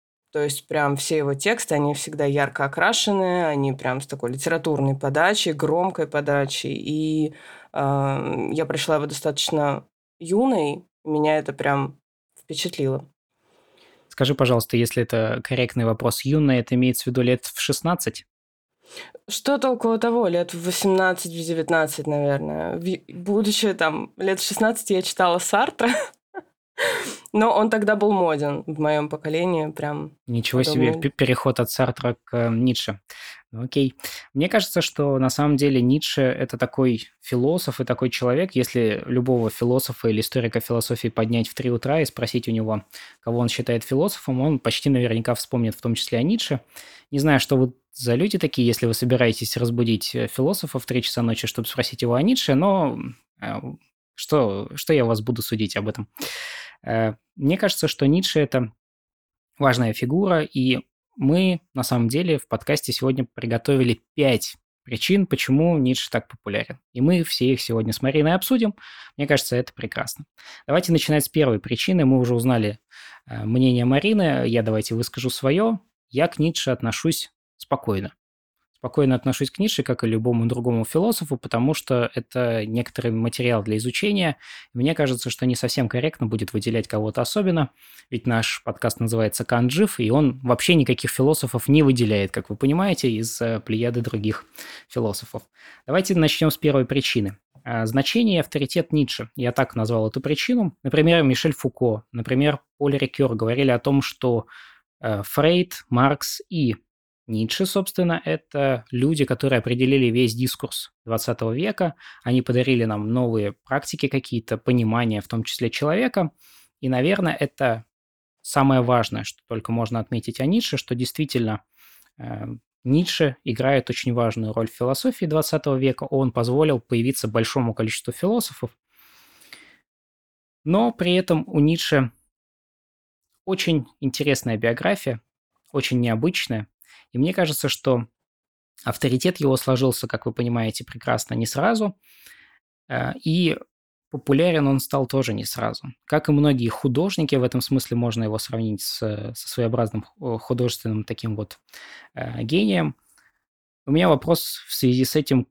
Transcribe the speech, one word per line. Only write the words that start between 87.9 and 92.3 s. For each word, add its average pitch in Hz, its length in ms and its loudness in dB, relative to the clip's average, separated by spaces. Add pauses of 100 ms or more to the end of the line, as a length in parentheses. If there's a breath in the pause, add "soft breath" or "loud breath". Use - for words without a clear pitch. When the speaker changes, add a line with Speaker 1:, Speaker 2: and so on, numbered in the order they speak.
Speaker 2:
ведь 120 160 -6
наш 113 380 0
подкаст - 380 -2
называется 113 420 0
"Кант 120 260 2
жив", 190 300 0
и 110 120 2
он 131 320 4
вообще 123 320 4
никаких 127 360 2
философов 131 560 0
не 147 160 8
выделяет, 110 480 4